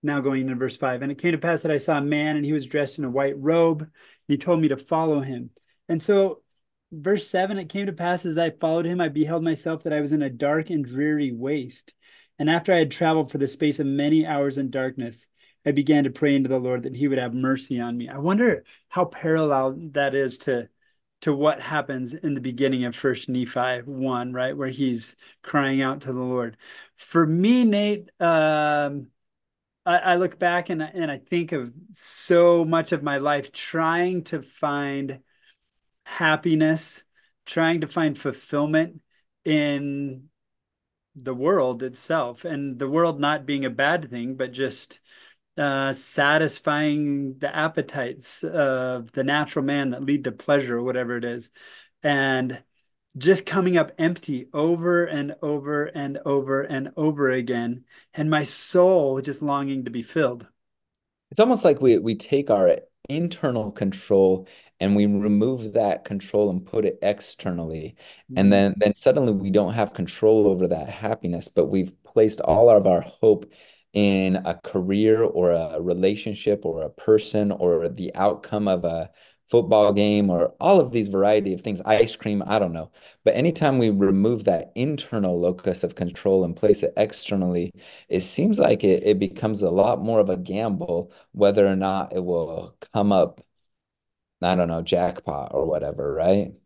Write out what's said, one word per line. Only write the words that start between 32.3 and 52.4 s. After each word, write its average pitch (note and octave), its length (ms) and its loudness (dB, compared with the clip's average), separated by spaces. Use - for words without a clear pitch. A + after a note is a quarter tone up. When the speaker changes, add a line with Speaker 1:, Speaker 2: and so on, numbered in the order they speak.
Speaker 1:
much D#3+ 280 0
of D3 100 -4
my C#3+ 160 -2
life C#3+ 340 -2
trying E3+ 720 -2
to D3+ 160 -6
find C#3 800 -6
happiness, D#3 1000 0
trying E3 380 0
to D3+ 40 -4
find D3+ 320 -2
fulfillment D#3 840 -2
in C#3+ 840 -4
the B2+ 180 -8
world C3 480 0
itself, B2+ 640 -6
and C#3 320 -8
the C3+ 100 -4
world D#3+ 320 0
not C#3+ 240 -2
being C#3 220 -4
a B2 40 -4
bad D3 380 -2
thing, A#2+ 280 -8
but B2+ 160 -6
just, - 480 -8
uh, C3+ 340 -2
satisfying D3 1500 0
the C#3 160 -6
appetites C#3+ 920 -6
of B2+ 680 -2
the C3+ 120 -4
natural C#3+ 400 -2
man C#3+ 260 -2
that C3 140 -8
lead C#3+ 200 0
to B2 80 -4
pleasure, B2 480 -2
whatever B2 360 -4
it A#2+ 80 -6
is, A#2+ 260 -10
and C3+ 600 -2